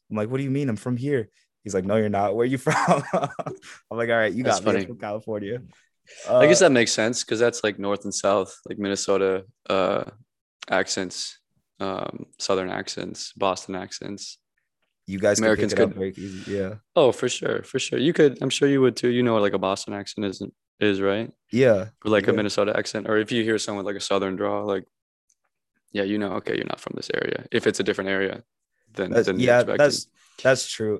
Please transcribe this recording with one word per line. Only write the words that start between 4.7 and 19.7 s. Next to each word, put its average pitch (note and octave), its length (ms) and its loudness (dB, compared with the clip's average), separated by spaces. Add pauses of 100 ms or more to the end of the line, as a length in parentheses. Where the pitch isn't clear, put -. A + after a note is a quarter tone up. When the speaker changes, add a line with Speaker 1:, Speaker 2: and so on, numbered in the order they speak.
Speaker 1:
I'm G2 60 0
Speaker 2:
funny. F#2 60 -6
Speaker 1:
from A2+ 120 -14
California." G#2+ 640 -8 (760)
Speaker 2:
I C#3 60 10
guess E3+ 120 8
Speaker 1:
Uh, - 20 2
Speaker 2:
that E3 120 8
makes A#2 200 4
sense A2+ 320 0
'cause A2+ 140 -2
that's, A#2+ 260 2
like, G#2+ 140 0
North G2+ 260 -2
and G2+ 100 -8
South, G2 400 0 (140)
like, F#2+ 100 -8
Minnesota, F#2+ 680 0 (240)
uh, F#2+ 360 0 (640)
accents, - 680 -4 (420)
um, - 460 -8 (120)
Southern F#2 320 -2
accents, G2 640 -8
Boston F#2+ 420 -2
accents. - 600 -12 (680)
Speaker 1:
You F#2+ 120 -6
guys G#2 220 4
can A2 120 4
Speaker 2:
Americans G#2 200 0
Speaker 1:
pick - 0 -
it G2 80 2
up G2 100 4
Speaker 2:
could - 40 -10
Speaker 1:
very F#2+ 220 -6
easy. F#2+ 300 -12
Yeah. G2 300 -4 (200)
Speaker 2:
Oh, C3 160 8
for B2+ 160 -2
sure, A2+ 360 -4
for - 140 -6
sure. B2+ 200 -2
You D3 140 2
could, C#3+ 300 4
I'm C3+ 80 -2
sure C#3+ 180 2
you C#3 140 4
would B2 140 4
too. B2+ 140 0
You A#2+ 120 2
know A#2+ 120 4
what, G#2+ 80 4
like, G2+ 120 2
a G2 40 -2
Boston G2+ 360 -2